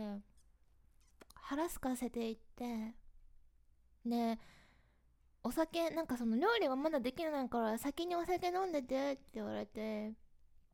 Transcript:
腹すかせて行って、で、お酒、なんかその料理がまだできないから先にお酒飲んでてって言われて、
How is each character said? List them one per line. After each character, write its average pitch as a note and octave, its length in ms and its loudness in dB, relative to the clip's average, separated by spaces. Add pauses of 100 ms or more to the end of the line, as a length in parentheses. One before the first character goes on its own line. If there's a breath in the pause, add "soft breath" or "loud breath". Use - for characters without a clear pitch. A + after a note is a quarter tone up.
(1400)
腹 D#4 340 -2
す - 100 -8
か B3+ 160 0
せ A#3+ 140 -4
て A#3 200 -2
行 A3 80 -4
っ - 40 -20 (140)
て、 A#3 400 -6 (1120)
で、 A#3 340 2 (1040 soft breath)
お B3 80 0
酒、 D#4+ 400 2
な D#4+ 100 0
ん D#4 60 -4
か B3 100 0
そ A#3+ 80 -2
の A3+ 120 4
料 G4 220 6
理 E4+ 80 4
が C4 80 2
ま C#4+ 140 2
だ D#4 100 2
で B3 120 0
き E4 120 -4
な D4 200 0
い A#3+ 60 -2
か A#3+ 120 2
ら A3 160 2
先 C#4+ 300 -2
に F4 80 0
お E4+ 100 0
酒 F4+ 220 0
飲 F#4 180 2
ん F#4 60 -2
で D4 100 0
て C4 320 0
っ - 40 -2
て - 40 -20 (140)
言 G#3+ 100 -4
わ G#3+ 80 -4
れ G#3 140 -4
て、 G#3+ 460 -6 (600)